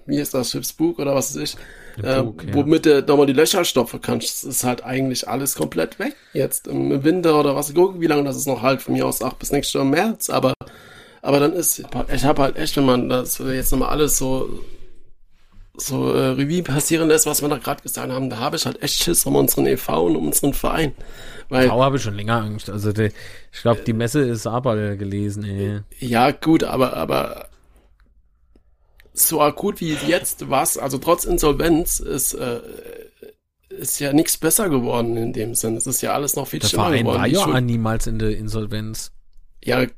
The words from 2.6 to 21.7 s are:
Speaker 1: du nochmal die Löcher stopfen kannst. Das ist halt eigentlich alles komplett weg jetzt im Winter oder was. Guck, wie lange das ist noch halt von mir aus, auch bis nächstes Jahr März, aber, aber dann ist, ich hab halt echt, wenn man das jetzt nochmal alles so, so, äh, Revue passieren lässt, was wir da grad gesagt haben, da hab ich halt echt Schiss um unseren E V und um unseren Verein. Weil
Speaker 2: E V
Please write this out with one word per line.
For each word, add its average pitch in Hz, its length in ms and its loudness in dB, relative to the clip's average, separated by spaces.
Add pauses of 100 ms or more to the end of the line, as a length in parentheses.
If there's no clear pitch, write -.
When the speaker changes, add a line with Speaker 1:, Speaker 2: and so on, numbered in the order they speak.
Speaker 1:
du 143 180 6
nochmal 143 220 6
die 139 80 2
Löcher 160 320 4
stopfen 123 360 0
kannst. - 420 -4
Das - 20 -
ist 135 180 -4
halt 123 220 -2
eigentlich 131 420 -2
alles 135 280 -2
komplett - 440 -4
weg 269 160 -4 (160)
jetzt - 360 -2
im 139 360 0
Winter 165 340 4
oder 143 180 4
was. 143 180 -4
Guck, 180 260 4
wie 165 80 0
lange 147 160 2
das 135 140 -2
ist 131 100 -4
noch 123 140 -2
halt 131 200 2
von 127 120 -4
mir 131 120 0
aus, 131 160 -2
auch 127 120 -4
bis - 180 -8
nächstes 143 220 -2
Jahr 139 100 0
März, 170 460 0
aber, 131 240 2 (680)
aber 143 200 4
dann 143 100 4
ist, - 320 -2 (300)
ich 123 100 2
hab 147 160 4
halt 139 160 2
echt, 151 220 -2
wenn 143 80 4
man 123 240 4
das 127 300 -2
jetzt 131 320 -2
nochmal 131 180 2
alles 143 280 2
so, 131 440 -2 (1120)
so, 131 380 -2
äh, 131 180 2
Revue 147 320 0
passieren 156 440 0
lässt, 156 180 4
was 151 160 0
wir 147 80 0
da 147 80 0
grad 143 240 -6
gesagt 127 300 -8
haben, 131 180 -2
da 113 100 -8
hab 143 140 -2
ich 160 120 -2
halt - 180 -6
echt - 180 -2
Schiss - 240 2
um 69 100 0
unseren 69 300 4
E 67 120 2
V 78 280 0
und 82 120 4
um 78 100 -2
unseren 135 260 0
Verein. 160 400 0 (540)
Weil 127 180 4
Speaker 2:
E 123 40 6
V 113 120 2